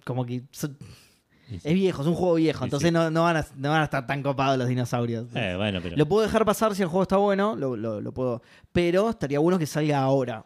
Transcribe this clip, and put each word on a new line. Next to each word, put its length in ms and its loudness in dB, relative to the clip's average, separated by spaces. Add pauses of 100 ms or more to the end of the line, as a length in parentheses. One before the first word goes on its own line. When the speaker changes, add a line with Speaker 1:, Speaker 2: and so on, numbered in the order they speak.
Speaker 1:
como 220 -4
que 240 -8
son 260 -8 (720)
Speaker 2:
Sí, 100 -12
sí. 100 -8
Speaker 1:
es 60 2
viejo, 280 2
es 60 2
un 60 2
juego 220 2
viejo, 240 2
Speaker 2:
Sí, 40 -2
Speaker 1:
entonces 240 0
Speaker 2:
sí. 60 4
Speaker 1:
no, 160 2
no 140 2
van 140 2
a, 80 -2 (100)
no 140 -4
van 100 4
a 40 2
estar 220 -4
tan 160 -4
copados 360 0
los 100 0
dinosaurios. 640 -2
Speaker 2:
Eh, 220 -2
bueno, 260 0
pero 140 -6
Speaker 1:
Lo 100 2
puedo 160 2
dejar 220 2
pasar 320 0
si 60 -2
el 60 0
juego 140 0
está 140 0
bueno, 400 0
lo, 200 -4
lo, 240 -6
lo 140 -8
puedo. 260 -4 (320)
Pero 380 2
estaría 300 -2
bueno 180 4
que 80 0
salga 340 0
ahora 460 0